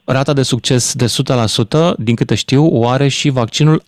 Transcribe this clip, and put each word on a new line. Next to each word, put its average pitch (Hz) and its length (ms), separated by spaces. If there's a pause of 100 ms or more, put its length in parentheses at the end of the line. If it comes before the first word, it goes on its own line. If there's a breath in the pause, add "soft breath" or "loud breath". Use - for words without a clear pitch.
rata 135 280
de 139 80
succes 127 540
de 123 120
sută 135 280
la 117 100
sută, 151 520
din 117 180
câte 120 200
știu, 135 300
o 117 220
are 135 200
și 139 220
vaccinul 139 580